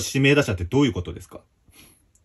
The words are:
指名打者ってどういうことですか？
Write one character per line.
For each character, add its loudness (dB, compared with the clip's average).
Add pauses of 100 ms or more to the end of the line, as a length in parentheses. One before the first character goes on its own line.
指 -2
名 6
打 4
者 -2
っ -2
て -4
ど 0
う 4
い 2
う -6
こ -6
と -10
で -14
す -20
か？ -20 (840)